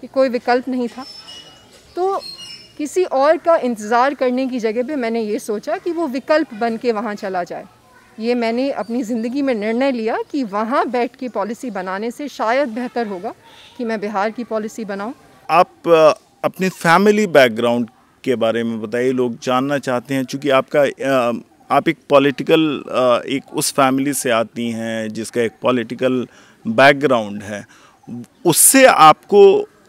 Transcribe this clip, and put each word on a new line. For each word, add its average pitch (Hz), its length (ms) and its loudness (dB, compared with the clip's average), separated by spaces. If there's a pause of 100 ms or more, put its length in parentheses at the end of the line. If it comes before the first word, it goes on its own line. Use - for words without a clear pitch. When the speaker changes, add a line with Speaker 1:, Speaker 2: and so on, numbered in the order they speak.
Speaker 1:
कि 254 60 -16
कोई 269 220 0
विकल्प 247 400 -2
नहीं 247 180 -4
था, - 180 -16 (880)
तो 381 260 -2 (560)
किसी 302 260 -2
और 302 340 2
का 330 200 2
इंतज़ार 240 560 0
करने 254 340 -2
की 247 120 -6
जगह 220 240 -2
पे 302 120 -6
मैंने 233 260 -4
ये 214 180 -4
सोचा 233 380 -6
कि 359 140 -6
वो 330 160 -4
विकल्प 277 460 -2
बन 226 240 -4
के 240 140 -2
वहाँ 208 240 -6
चला 190 280 -6
जाए। 170 220 -12 (540)
ये 233 160 -2
मैंने 240 360 -2
अपनी 233 320 -6
ज़िंदगी 233 380 -4
में 269 120 0
निर्णय 226 380 -2
लिया 240 260 -4 (140)
कि 277 120 -2
वहाँ 226 460 -2
बैठ 240 260 -4
के 254 140 -10
पॉलिसी 220 420 -8
बनाने 190 400 -6
से 294 160 -12
शायद 254 420 -2
बेहतर 240 380 -6
होगा 202 260 -10 (440)
कि 247 80 -6
मैं 220 140 -4
बिहार 208 320 -4
की 226 120 -10
पॉलिसी 220 420 -8
बनाऊँ। 202 280 -8 (360)
Speaker 2:
आप, 170 380 2
अ, 160 320 6 (240)
अपनी 180 260 -2
फैमिली 202 580 4
बैकग्राउंड 120 600 4 (340)
के 127 120 0
बारे 113 280 0
में 113 180 -6
बताइए, 120 300 -2
लोग 123 280 -2
जानना 131 380 -2
चाहते 127 360 -4
हैं, 135 100 -2
चूँकि 139 260 -6
आपका, 135 320 2
अ, 127 520 0 (380)
आप 143 180 2
एक 156 80 -4 (120)
पॉलिटिकल, 143 800 2
अ, 123 400 2
एक 135 140 -4 (120)
उस 143 180 -4
फैमिली 135 420 0
से 131 180 -4
आती 117 400 -2
हैं 113 380 -8
जिसका 110 320 -6
एक 113 100 -2 (100)
पॉलिटिकल 123 640 -2 (400)
बैकग्राउंड 120 760 2
है, 101 220 -12 (800)
उससे 254 400 6
आपको 190 840 8 (200)